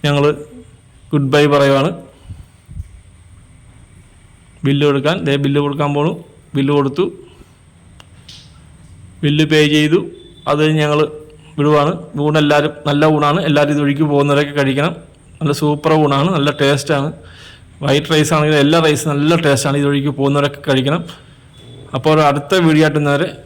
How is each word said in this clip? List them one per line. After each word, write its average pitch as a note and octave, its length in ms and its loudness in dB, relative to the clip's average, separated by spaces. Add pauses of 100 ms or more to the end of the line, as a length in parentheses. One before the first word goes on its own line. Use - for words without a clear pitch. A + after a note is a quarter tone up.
ഞങ്ങൾ C#3+ 180 2 (880)
ഗുഡ് C#3 200 0
ബൈ D3 80 6 (120)
പറയുവാണ്. C#3 360 2 (2750)
ബില്ല് C#3 220 0
കൊടുക്കാൻ, C#3+ 280 0 (100)
ദേ C#3+ 80 0 (100)
ബില്ല് C#3 220 0
കൊടുക്കാൻ C#3+ 320 -4
പോണു. D3+ 140 0 (440)
ബില്ല് C#3 220 0
കൊടുത്തു, C#3+ 260 -2 (2250)
ബില്ല് D3 280 2
പേ D#3 80 4 (140)
ചെയ്തു. D3+ 260 2 (500)
അത് D3 120 0
കഴിഞ്ഞ് D#3 240 2
ഞങ്ങൾ D3 140 0 (580)
വിടുവാണ്. D3 340 2 (340)
ഊണെല്ലാവരും D3 480 2 (160)
നല്ല D3 280 2
ഊണാണ്. D3 220 0 (100)
എല്ലാവരും D3 260 2
ഇതുവഴിക്ക് D3 380 0
പോകുന്നവരൊക്കെ C#3+ 460 0
കഴിക്കണം. C#3+ 360 -2 (440)
നല്ല C#3+ 220 -2
സൂപ്പർ D3 320 0 (120)
ഊണാണ്, C#3 320 2
നല്ല C#3+ 120 0 (140)
ടേസ്റ്റാണ്. C#3+ 480 0 (760)
വൈറ്റ് C#3+ 280 0
റൈസ് D3+ 220 2
ആണെങ്കിലും D3+ 300 2
എല്ലാ D#3 120 2 (100)
റൈസും D3+ 260 0
നല്ല D3+ 220 0 (100)
ടേസ്റ്റാണ്. C#3 360 0
ഇതുവഴിക്ക് C#3+ 380 -2
പോകുന്നവരൊക്കെ C#3+ 480 -2
കഴിക്കണം. C#3 340 0 (960)
അപ്പോൾ D#3 200 2 (120)
അടുത്ത A3+ 240 -2 (140)
വീഡിയോ D#3 200 4
ആയിട്ട് D3 160 -2
ഇന്നവരെ C#3+ 240 0 (180)